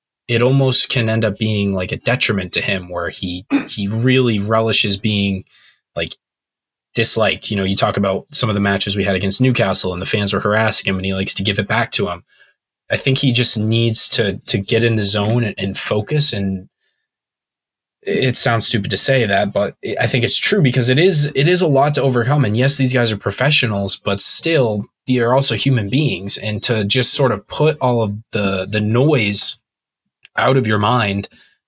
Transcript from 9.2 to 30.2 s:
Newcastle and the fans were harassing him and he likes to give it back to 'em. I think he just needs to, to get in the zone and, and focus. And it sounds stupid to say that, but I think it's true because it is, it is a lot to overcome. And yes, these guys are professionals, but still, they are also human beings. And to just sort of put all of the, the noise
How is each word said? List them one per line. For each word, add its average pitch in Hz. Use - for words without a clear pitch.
Newcastle 107
and 90
the -
fans 101
were 95
harassing 107
him 95
and 95
he 98
likes 98
to 98
give 101
it 101
back 117
to 98
'em. 87
I 110
think 135
he 131
just 120
needs 113
to, 101
to 113
get 113
in 113
the 104
zone 104
and, 101
and 98
focus. 143
And 98
it 120
sounds 117
stupid 104
to -
say 131
that, 101
but 101
I -
think 117
it's -
true 214
because 123
it 127
is, 156
it 147
is 180
a 175
lot 143
to 135
overcome. 131
And 107
yes, 135
these 127
guys 120
are 101
professionals, 107
but 101
still, 117
they 127
are 120
also 139
human 110
beings. 101
And 107
to 110
just 120
sort 131
of 101
put 151
all 123
of 104
the, 95
the 107
noise 110